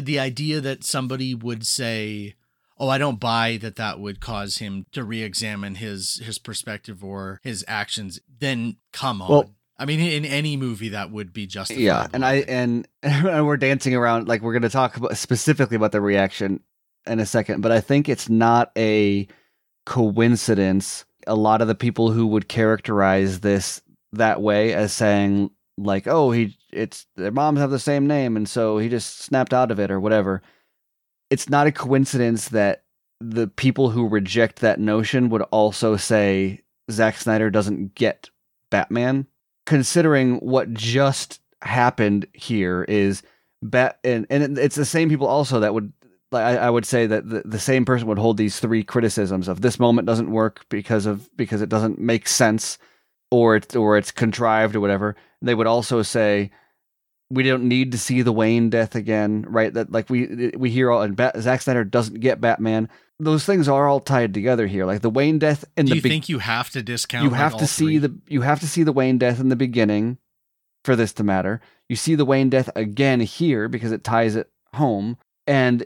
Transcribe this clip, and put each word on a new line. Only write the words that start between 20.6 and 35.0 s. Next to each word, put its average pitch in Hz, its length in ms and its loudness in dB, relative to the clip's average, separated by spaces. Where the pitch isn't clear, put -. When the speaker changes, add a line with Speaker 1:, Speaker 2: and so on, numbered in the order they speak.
Speaker 2:
A 110 80 -2
lot 110 280 4
of 110 60 2
the 113 60 0
people 113 380 0
who 113 160 2
would 107 200 0
characterize 98 920 0
this 101 400 -2
that 110 280 0
way 104 340 2
as 101 180 -2
saying, 101 580 2
like, 98 280 -4
"Oh, 143 240 2
he, 117 260 0
it's, - 340 -8
their 95 160 -4
moms 143 260 2
have 139 120 0
the 135 80 -2
same 143 280 0
name, 135 300 0
and 107 120 -4
so 110 300 0
he 110 100 -2
just 117 320 -6
snapped 131 320 -2
out 127 180 2
of 101 100 -2
it," 98 100 -2
or 95 80 -2
whatever. 98 440 0
It's - 180 -2
not 143 180 4
a 147 60 2
coincidence 123 800 0
that 104 340 0
the 113 280 -2
people 131 420 2
who 117 180 0
reject 104 520 0
that 110 180 2
notion 110 520 0